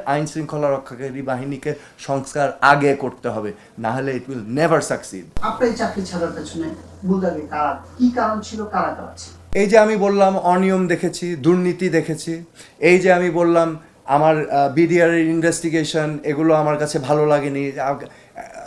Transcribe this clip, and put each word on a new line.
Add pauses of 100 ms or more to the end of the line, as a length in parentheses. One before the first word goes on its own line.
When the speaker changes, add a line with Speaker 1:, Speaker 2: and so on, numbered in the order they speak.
Speaker 1:
আইন
শৃঙ্খলা
রক্ষাকারী
বাহিনীকে (240)
সংস্কার
আগে
করতে
হবে, (260)
না
হলে
it
will
never
succeed।
Speaker 2:
আপনার
এই
চাকরি
ছাড়ার
পেছনে (360)
মূল
দাবি
কারা, (140)
কি
কারণ
ছিল,
কারা
কারা
ছিল?
Speaker 1:
এই
যে
আমি
বললাম
অনিয়ম
দেখেছি,
দুর্নীতি
দেখেছি, (360)
এই
যে
আমি
বললাম (260)
আমার,
আহ,
বিডিআর
এর
ইনভেস্টিগেশন,
এগুলো
আমার
কাছে
ভালো
লাগেনি।
আ-, (600)